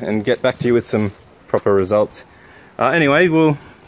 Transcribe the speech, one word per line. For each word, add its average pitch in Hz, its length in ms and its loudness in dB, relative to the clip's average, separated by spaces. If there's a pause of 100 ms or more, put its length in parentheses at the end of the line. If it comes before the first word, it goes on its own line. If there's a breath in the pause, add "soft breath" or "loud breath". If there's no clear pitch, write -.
and 104 240 -4
get 123 180 -2
back 127 160 -2
to - 80 -4
you 120 80 2
with 117 100 0
some 107 280 -2 (340)
proper 104 260 -2
results. 101 520 0 (520 loud breath)
Uh, 117 120 -2
anyway, 160 400 2
well, 156 280 2 (320 loud breath)